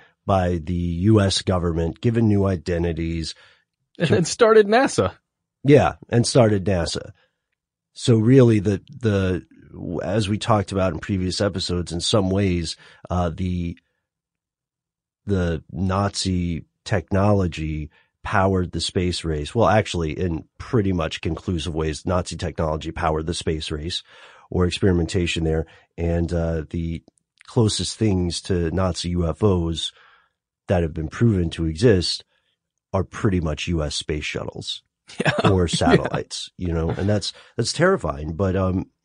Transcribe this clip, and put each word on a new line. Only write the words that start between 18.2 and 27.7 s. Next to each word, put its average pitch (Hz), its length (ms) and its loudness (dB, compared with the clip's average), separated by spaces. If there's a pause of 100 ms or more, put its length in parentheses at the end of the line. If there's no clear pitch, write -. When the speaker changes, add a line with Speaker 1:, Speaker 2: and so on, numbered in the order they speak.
Speaker 1:
powered 95 480 0
the 87 100 -6
space 90 420 -2
race. 76 320 -4
Well, 107 120 4
actually, 87 500 0
in 85 280 -4 (120)
pretty 98 360 0
much 80 280 -4
conclusive 82 520 -4
ways, 78 320 -4
Nazi 90 300 -2
technology 78 560 -4
powered 80 340 -2
the 85 80 -4
space 80 380 -6
race 78 320 -8 (460)
or 90 160 0
experimentation 87 800 0
there. 80 220 0 (320)
And, 85 360 -2
uh, 82 360 -2
the 82 340 -6 (420)
closest 107 520 0